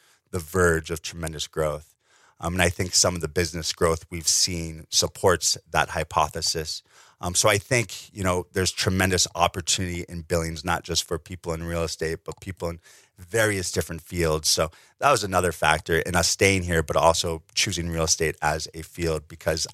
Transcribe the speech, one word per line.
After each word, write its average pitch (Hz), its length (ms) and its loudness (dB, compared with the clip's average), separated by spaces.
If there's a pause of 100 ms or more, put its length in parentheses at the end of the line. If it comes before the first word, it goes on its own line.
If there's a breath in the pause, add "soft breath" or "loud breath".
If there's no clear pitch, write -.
(300 soft breath)
the 92 100 -4
verge 82 500 2
of 82 100 -4
tremendous 80 460 -8
growth. 76 480 -4 (440 soft breath)
Um, 85 160 -4
and 92 80 2
I 87 80 6
think 87 240 -2
some 90 200 4
of 87 60 -6
the 78 80 -2
business 82 440 -2
growth 82 380 0
we've 82 180 -4
seen 82 600 -2
supports - 680 2 (120)
that 80 200 2
hypothesis. 80 920 -2 (380 soft breath)
Um, 90 140 -4
so - 160 4
I 104 80 4
think, - 560 -4
you 101 100 -4
know, 90 280 0
there's 92 200 0
tremendous 92 600 2
opportunity 87 760 0
in 85 140 -10
Billings, 82 420 -2
not 85 180 0
just - 240 -4
for 85 120 -4
people 85 340 -8
in 80 100 -6
real 85 200 -4
estate, 80 420 -4
but - 160 -12
people 87 300 -6
in 82 100 -10 (380 soft breath)
various 98 520 0
different 85 300 -4
fields. 80 480 0
So 80 220 2 (300 soft breath)
that 139 100 4
was 117 120 4
another 90 300 2
factor 78 460 2
in 87 180 -2
us 82 140 2
staying 98 320 4
here, 87 200 2
but 80 140 -4
also 82 460 4 (100)
choosing 85 380 -2
real 82 140 0
estate 78 360 0
as 78 320 -2
a 82 80 -12
field, 78 480 -4
because 80 460 -4